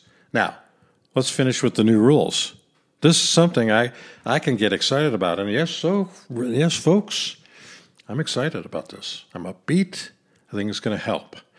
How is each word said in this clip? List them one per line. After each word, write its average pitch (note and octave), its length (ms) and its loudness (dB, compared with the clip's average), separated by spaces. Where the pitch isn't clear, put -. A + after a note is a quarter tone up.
Now, G#2 240 -2
let's C3 160 0
finish B2+ 320 0
with A#2+ 120 0
the A2+ 80 4
new A2 160 6
rules. A#2+ 560 2
This D#3+ 220 6
is - 60 0
something E3 420 4
I, A#2+ 200 2
I A#2+ 140 0
can C3+ 180 -2
get G2+ 160 0
excited C3+ 440 0
about. F2+ 240 -2
And G2+ 120 -4
yes, D#3+ 200 -2
so, F#3+ 380 -2
yes, C3+ 460 -2
folks, - 600 0
I'm A2+ 120 -6
excited D3 460 -4
about - 240 -10
this. - 440 -14
I'm F2 120 -10
upbeat. E3 640 -4
I A2+ 40 -8
think G#2 140 -4
it's G2 100 -8
gonna G#2+ 180 -4
help. - 400 -6